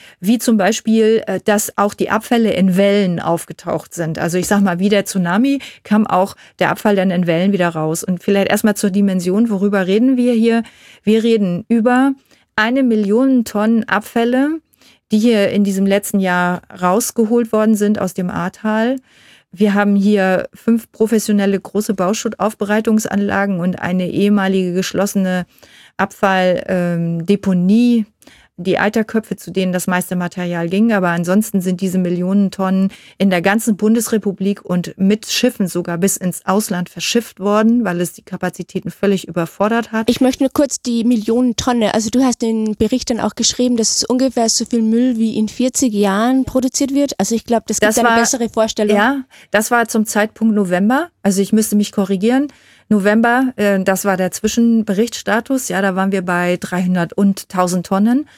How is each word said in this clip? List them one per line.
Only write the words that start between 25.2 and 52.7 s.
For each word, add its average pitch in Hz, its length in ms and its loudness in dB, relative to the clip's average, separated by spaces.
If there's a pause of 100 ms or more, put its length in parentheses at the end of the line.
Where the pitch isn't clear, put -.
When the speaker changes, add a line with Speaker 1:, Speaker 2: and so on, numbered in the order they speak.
Speaker 1:
Abfall-, 190 720 0
ähm, 170 580 -2
Deponie, 202 800 2 (500)
die 180 220 -2
Eiterköpfe, 214 580 -2
zu - 140 -18
denen 185 240 -2
das 180 140 -4
meiste 180 280 -2
Material 175 540 -4
ging. 214 240 2
Aber 180 160 0
ansonsten 180 500 0
sind 180 220 -4
diese 185 160 -2
Millionen 185 540 0
Tonnen 190 400 0 (260)
in 190 140 2
der 175 100 0
ganzen 202 360 0
Bundesrepublik 208 840 -2
und 180 320 -4
mit 196 300 0
Schiffen 247 420 -2
sogar 170 300 -4
bis 190 200 0
ins - 280 -6
Ausland 185 420 -2
verschifft - 520 -4
worden, 220 440 2
weil 175 160 -2
es 175 140 -4
die - 80 -20
Kapazitäten 180 680 -8
völlig 196 360 -2
überfordert 196 640 -2
hat. 220 160 -2
Speaker 2:
Ich 247 140 0
möchte 254 220 2
nur 262 100 0
kurz 285 300 0
die 233 200 -2
Millionen 233 520 0
Tonne, 240 400 0
also 220 160 -2
du 254 120 2
hast 240 200 0
den 220 320 -2
Bericht 226 340 -2
dann 220 100 -2
auch - 140 -2
geschrieben, 247 420 0
das 226 200 0
ist - 140 -4
ungefähr 247 400 0
so - 160 -2
viel 233 180 0
Müll, 233 340 2
wie 220 180 0
in 220 120 0
vierzig 254 440 -2
Jahren 214 540 2
produziert 262 480 -2
wird. 285 260 0
Also 202 140 -2
ich 226 120 -4
glaub, 226 200 0
das - 140 -4
gibt 214 100 4
Speaker 1:
Das 214 80 0
Speaker 2:
eine 233 120 4
Speaker 1:
war 226 100 4
Speaker 2:
bessere 233 300 -2
Vorstellung. 214 460 0
Speaker 1:
Ja, 254 280 2 (260)
das 214 220 0
war 233 160 2
zum 220 180 0
Zeitpunkt 220 480 0
November. 208 540 0 (160)
Also 196 180 2
ich 190 120 0
müsste 214 220 2
mich 208 160 0
korrigieren. 220 580 0 (400)